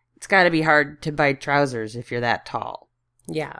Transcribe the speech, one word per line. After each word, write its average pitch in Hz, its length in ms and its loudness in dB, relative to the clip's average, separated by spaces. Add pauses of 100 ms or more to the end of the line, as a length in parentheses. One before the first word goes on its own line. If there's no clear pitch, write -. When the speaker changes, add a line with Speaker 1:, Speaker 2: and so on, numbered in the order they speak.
(160)
Speaker 1:
"It's - 100 -18
gotta 185 240 6
be 160 120 2
hard 151 400 2
to 156 100 -4
buy 143 220 2
trousers 131 600 -2
if 117 160 -10
you're 120 120 -4
that 117 240 0
tall." - 420 -8 (400)
Speaker 2:
Yeah. 156 320 -8